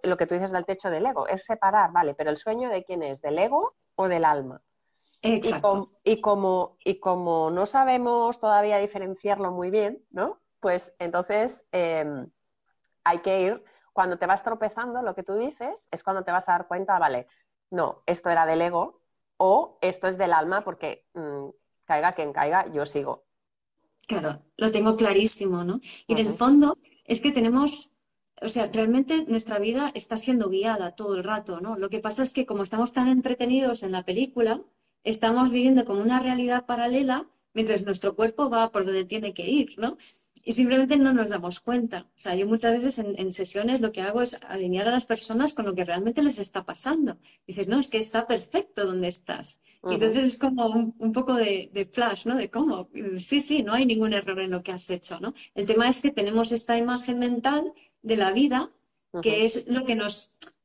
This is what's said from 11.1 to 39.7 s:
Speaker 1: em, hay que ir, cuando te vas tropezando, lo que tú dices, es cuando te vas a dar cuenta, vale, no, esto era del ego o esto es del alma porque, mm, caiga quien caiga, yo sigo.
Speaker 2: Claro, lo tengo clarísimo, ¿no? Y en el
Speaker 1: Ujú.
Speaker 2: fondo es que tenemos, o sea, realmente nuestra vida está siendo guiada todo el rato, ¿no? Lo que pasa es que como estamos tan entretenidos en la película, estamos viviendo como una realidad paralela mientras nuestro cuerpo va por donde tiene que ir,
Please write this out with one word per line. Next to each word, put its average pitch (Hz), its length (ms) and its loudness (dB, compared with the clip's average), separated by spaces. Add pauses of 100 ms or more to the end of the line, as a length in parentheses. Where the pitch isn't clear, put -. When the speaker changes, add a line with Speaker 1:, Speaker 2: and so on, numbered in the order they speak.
Speaker 1:
em, 156 560 -2 (760)
hay 175 160 2
que 190 220 0
ir, 214 220 -2 (280)
cuando 180 260 0
te 180 80 0
vas 190 180 2
tropezando, 226 580 -4
lo 202 120 -4
que 190 80 -10
tú 196 120 -6
dices, 269 560 -6
es 160 140 -10
cuando 190 200 -2
te 175 80 -2
vas 185 160 0
a 180 40 2
dar 175 160 0
cuenta, 190 300 0
vale, 131 280 0 (440)
no, 170 360 -4
esto 175 240 -2
era 165 160 4
del 165 160 2
ego 175 380 -2 (360)
o 202 440 4
esto 185 280 -2
es 185 100 -4
del 180 140 2
alma 175 320 0
porque, - 500 -10
mm, 143 340 -10 (360)
caiga 165 300 0
quien 147 180 -6
caiga, 156 400 0
yo 147 140 -2
sigo. 139 400 -6 (800)
Speaker 2:
Claro, 151 360 -4 (140)
lo 220 160 2
tengo 220 240 2
clarísimo, 196 680 2
¿no? 196 160 -4 (260)
Y 233 80 -4
en 214 40 2
el 214 100 2
Speaker 1:
Ujú. 220 100 -4
Speaker 2:
fondo 285 400 6 (260)
es 233 160 -2
que 285 100 2
tenemos, 254 600 2 (500)
o 220 80 -4
sea, 220 240 2
realmente 254 560 2
nuestra 220 300 0
vida 247 360 0
está 226 220 -4
siendo 233 320 2
guiada 190 460 -2
todo 202 220 -4
el 180 80 -4
rato, 202 360 -6
¿no? 214 160 -6
Lo 190 140 -4
que 214 100 -6
pasa 214 220 0
es 254 100 0
que 254 140 -2
como 202 160 -4
estamos 220 320 -2
tan 254 140 2
entretenidos 254 760 0
en 190 100 -4
la 185 120 -4
película, 240 580 0 (420)
estamos 233 460 2
viviendo 247 340 4
como 202 160 -2
una 247 200 2
realidad 247 440 0
paralela 247 640 0 (260)
mientras 214 320 0
nuestro 196 320 -2
cuerpo 226 320 0
va 226 240 2
por 196 140 0
donde 190 180 -2
tiene 208 300 -6
que 175 140 -8
ir, 269 300 0